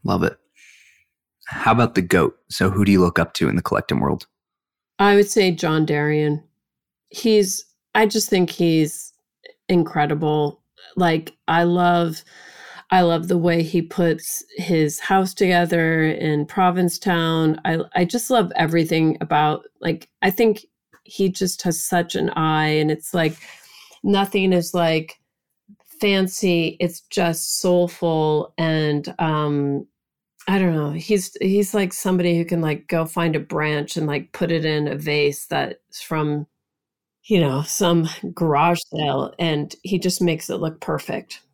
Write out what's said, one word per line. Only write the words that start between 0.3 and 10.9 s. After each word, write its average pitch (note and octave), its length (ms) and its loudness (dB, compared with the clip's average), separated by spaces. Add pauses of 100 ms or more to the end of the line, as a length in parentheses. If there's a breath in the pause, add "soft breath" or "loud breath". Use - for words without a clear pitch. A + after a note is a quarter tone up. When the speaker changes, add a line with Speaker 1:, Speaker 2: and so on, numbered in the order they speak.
Speaker 1:
How - 260 0
about A#2 220 2
the F#2 80 2
goat? F2 360 2 (120)
So F#2 200 0
who G2+ 140 2
do G2+ 80 4
you F#2+ 80 6
look F2 180 4
up E2+ 160 0
to - 140 0
in - 80 0
the F2 60 -2
collecting - 380 -2
world? D2 260 -4 (720)
Speaker 2:
I G3+ 160 4
would G3+ 160 4
say F#3+ 200 2
John D#3 360 0
Darien. D3+ 580 0 (640)
He's, G#3 560 0 (300)
I A3 120 4
just G#3 220 -2
think F3+ 220 2
he's D#3+ 600 0 (560)
incredible, D3+ 920 0 (360 loud breath)